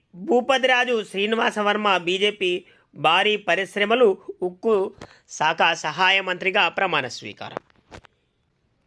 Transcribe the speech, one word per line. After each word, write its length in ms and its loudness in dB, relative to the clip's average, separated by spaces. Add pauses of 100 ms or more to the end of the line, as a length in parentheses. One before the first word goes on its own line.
(160)
భూపతిరాజు 880 2
శ్రీనివాస 560 -2
వర్మ 380 2
బీజేపీ 680 -2 (300)
భారీ 420 2
పరిశ్రమలు, 800 2 (240)
ఉక్కు 520 -2 (360)
శాఖ 440 2
సహాయ 480 0
మంత్రిగా 480 0
ప్రమాణ 380 0
స్వీకారం. 500 -14 (1300)